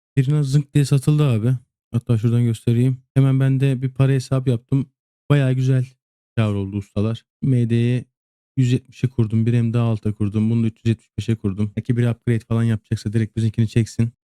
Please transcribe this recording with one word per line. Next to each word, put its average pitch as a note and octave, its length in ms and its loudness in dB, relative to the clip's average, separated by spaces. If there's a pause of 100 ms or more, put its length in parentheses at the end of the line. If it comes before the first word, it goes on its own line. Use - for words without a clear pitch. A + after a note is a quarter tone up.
(180)
Rina C#3+ 240 2
zınk C#3+ 320 0
diye D3 100 4
satıldı D3 400 2
abi. B2 320 0 (340)
Hatta A#2+ 280 0
şuradan A#2+ 260 2
göstereyim. A#2+ 580 0 (120)
Hemen C3+ 260 2
ben C3+ 200 0
de C3+ 220 0
bir C3 120 -6
para C3+ 180 2
hesabı C3+ 380 -2
yaptım. B2+ 400 -2 (400)
Bayağı C#3 220 2
güzel C3 340 0 (500)
kar G#2+ 180 0
oldu G2 220 -4
ustalar. G#2 500 -6 (160)
M B2 280 0
D'yi A#2+ 340 0 (520)
yüz B2 160 2
yetmişe - 360 -4
kurdum. A2+ 380 0
Bir A#2+ 140 0
M A2+ 120 0
daha A#2 120 0
alta G#2+ 300 -2
kurdum. G#2+ 360 -2
Bunu A#2 120 0
da A2+ 40 0
üç A2 180 -4
yüz A#2 40 2
yetmiş - 300 -2
beşe A2 180 -4
kurdum. G#2 400 -4
Belki A2+ 200 -2
bir A#2+ 100 0
upgrade A#2 320 -2
falan A2+ 240 -2
yapacaksa A2 500 -4
direkt A2+ 240 -2
bizimkini A2 320 0
çeksin. A#2 440 -2 (100)